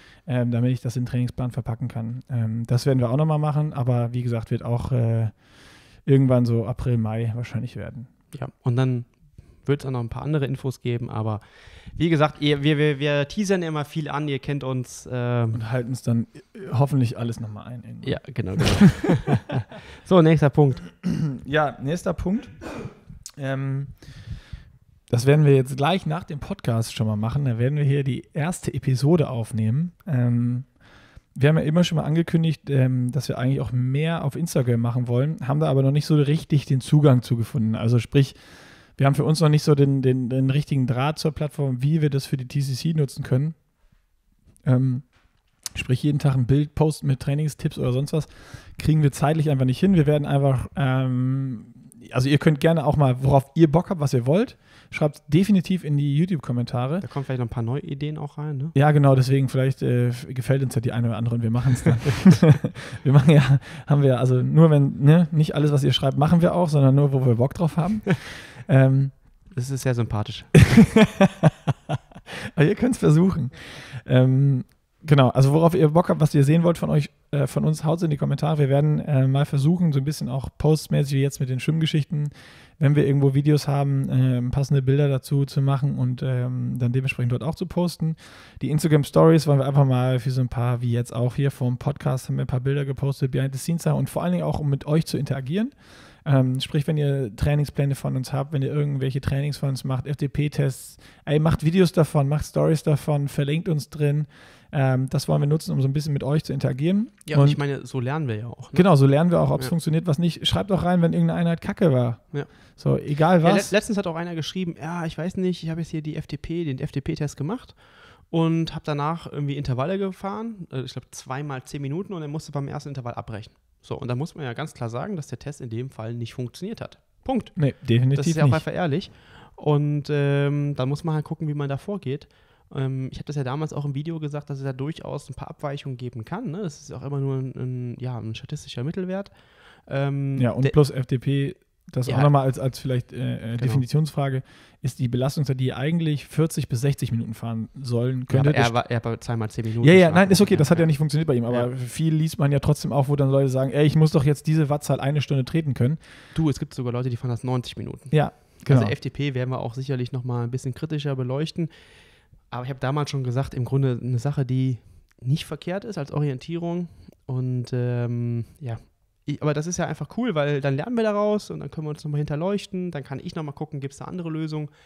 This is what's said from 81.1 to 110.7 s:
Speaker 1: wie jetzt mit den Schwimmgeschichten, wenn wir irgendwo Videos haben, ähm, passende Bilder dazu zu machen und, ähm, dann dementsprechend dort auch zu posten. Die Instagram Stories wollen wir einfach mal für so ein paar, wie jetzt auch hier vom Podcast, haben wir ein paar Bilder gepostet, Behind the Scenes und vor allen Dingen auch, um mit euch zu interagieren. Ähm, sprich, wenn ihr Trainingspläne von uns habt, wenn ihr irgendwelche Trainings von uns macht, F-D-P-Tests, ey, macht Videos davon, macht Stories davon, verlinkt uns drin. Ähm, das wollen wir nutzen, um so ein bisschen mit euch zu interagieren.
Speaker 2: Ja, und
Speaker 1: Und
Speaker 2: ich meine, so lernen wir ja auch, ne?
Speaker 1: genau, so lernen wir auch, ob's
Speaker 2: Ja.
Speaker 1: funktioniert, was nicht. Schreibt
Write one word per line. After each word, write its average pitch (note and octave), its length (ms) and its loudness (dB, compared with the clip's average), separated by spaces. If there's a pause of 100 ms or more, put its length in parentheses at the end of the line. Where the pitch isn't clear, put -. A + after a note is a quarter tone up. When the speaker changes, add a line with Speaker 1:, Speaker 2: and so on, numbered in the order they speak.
Speaker 1:
wie C3+ 80 2
jetzt C#3 180 -2
mit C3 80 -2
den B2+ 100 -4
Schwimmgeschichten, D#3 720 -2 (500)
wenn C#3+ 160 4
wir D3 100 4
irgendwo C#3 300 4
Videos C#3+ 320 2
haben, C#3 460 0
ähm, B2+ 400 2
passende C#3 280 0
Bilder C#3 280 2
dazu C#3 360 0
zu C#3 160 -2
machen C#3 380 0
und, B2+ 240 -2
ähm, B2+ 560 -4
dann B2 140 0
dementsprechend C3 400 -2
dort B2 100 -2
auch D#3 140 -4
zu F#3 100 -6
posten. D#3+ 480 -2 (480)
Die C3 80 -2
Instagram D3+ 320 4
Stories D#3+ 460 6
wollen C#3 100 4
wir C3 80 0
einfach C#3+ 180 4
mal B2+ 360 2
für B2+ 100 -4
so B2+ 100 -2
ein B2+ 80 0
paar, A#2+ 340 -2
wie A#2+ 100 -2
jetzt A#2+ 200 -2
auch B2 220 -2
hier C#3 160 0
vom B2 280 -2
Podcast, C#3 500 -4
haben C3+ 80 -2
wir C3+ 80 -2
ein - 20 -4
paar B2+ 140 -2
Bilder C#3 240 -2
gepostet, C3+ 480 -4
Behind C3+ 200 -2
the C3+ 60 -8
Scenes E3 280 -4
und C#3 220 0
vor - 140 -4
allen F3 100 -2
Dingen E3+ 120 -2
auch, D3 160 -2
um D3 100 0
mit C#3 160 -2
euch D3+ 180 2
zu - 140 -4
interagieren. C#3+ 540 -4 (520)
Ähm, C3 360 2
sprich, D3 260 -2
wenn D#3 100 0
ihr C#3 380 -2
Trainingspläne D3 600 0
von C#3 180 -6
uns C3 180 -6
habt, C#3 200 -4
wenn C#3 100 -2
ihr C3 100 -2
irgendwelche C#3 480 -2
Trainings C#3+ 360 -4
von C#3 140 -4
uns C3 120 -6
macht, C3 240 -4
F-D-P-Tests, D3 920 -4 (260)
ey, D3+ 160 2
macht D#3 240 2
Videos E3+ 260 4
davon, D3 380 2
macht D3 160 0
Stories D3+ 400 0
davon, D3 420 0
verlinkt D3 420 -2
uns D3+ 220 -4
drin. D3 360 0 (440)
Ähm, C3 400 0
das C#3+ 160 -2
wollen D3+ 160 2
wir C#3+ 60 2
nutzen, D#3 240 0
um C#3 100 0
so C#3 60 2
ein C3+ 40 0
bisschen D3 200 -2
mit C#3 100 -2
euch D3 220 0
zu - 80 -6
interagieren. C#3 560 0 (200)
Speaker 2:
Ja, D3+ 100 2
und C#3 40 8
Speaker 1:
Und C#3+ 60 8
Speaker 2:
ich C#3+ 100 2
meine, C#3 260 -4
so C3 140 -8
lernen C3+ 300 -4
wir A2 80 -4
ja A2+ 100 -10
auch, - 240 -18
ne? C3 60 -8
Speaker 1:
genau, F3+ 180 6
so C3+ 100 8
lernen D3+ 280 6
wir E3 80 4
auch, C#3+ 100 2
ob's C3+ 140 -2
Speaker 2:
Ja. B2+ 60 -8
Speaker 1:
funktioniert, E3 360 0
was D#3+ 140 0
nicht. E3+ 260 -2
Schreibt F#3+ 240 -2